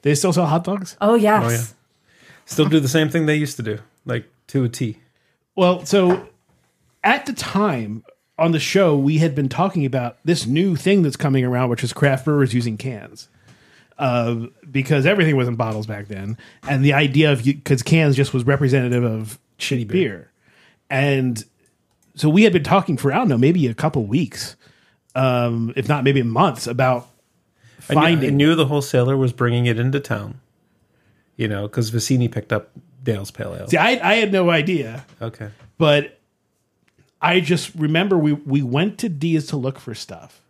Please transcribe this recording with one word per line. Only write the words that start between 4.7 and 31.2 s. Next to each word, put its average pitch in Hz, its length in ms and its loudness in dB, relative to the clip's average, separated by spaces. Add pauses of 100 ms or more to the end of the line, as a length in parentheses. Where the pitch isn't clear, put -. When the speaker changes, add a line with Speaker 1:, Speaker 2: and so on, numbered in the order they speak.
Speaker 1:
Well, 180 300 2
so 185 420 2 (720)
at 269 220 0
the 277 80 -8
time 120 720 -4 (340)
on 165 140 2
the 160 60 2
show, 175 380 2
we 143 220 2
had 156 160 2
been 139 140 -2
talking 165 380 -2
about 123 380 -4
this 160 220 0
new 160 300 0
thing 190 260 2
that's 143 140 0
coming 135 280 0
around, 123 260 0
which 117 140 -4
is 117 100 -6
craft 139 320 0
brewers 143 260 2
using 117 240 -2
cans. 110 520 -14 (720)
Uh, 120 480 -2 (240)
because 135 360 0
everything 170 300 2
was 127 120 0
in 120 60 -4
bottles 110 320 -4
back 101 220 -12
then. 101 280 -10 (320)
And 139 160 2
the 143 80 6
idea 147 400 4
of, 117 140 0
you, 143 80 2 (100)
'cause 131 180 0
cans 151 340 4
just 135 180 0
was 123 100 -2
representative 127 600 2
of 110 340 -6 (180)
cheap 120 300 -6
Speaker 3:
Shitty - 20 -14
beer. 165 220 0
Speaker 1:
beer. 85 200 -16 (600)
And 131 540 0 (680)
so 151 140 0
we 180 140 6
had 208 100 6
been 160 120 0
talking 180 340 0
for, 139 140 0
I 160 40 -2
don't 233 120 0
know, 123 100 2
maybe 143 300 4
a 113 60 -4
couple 147 300 -2
weeks, 151 520 -4 (580)
um, 120 640 0
if 123 120 -4
not 147 160 0
maybe 139 200 4
months, 120 420 0
about 123 420 -2 (800)
Speaker 3:
I 143 60 0
knew, 151 60 6
Speaker 1:
finding 156 300 2
Speaker 3:
I - 40 0
knew 147 220 4
the 151 100 2
wholesaler 135 500 0
was 131 160 0
bringing 120 340 0
it 113 120 0
into 131 220 -2
town, 107 400 -10 (960)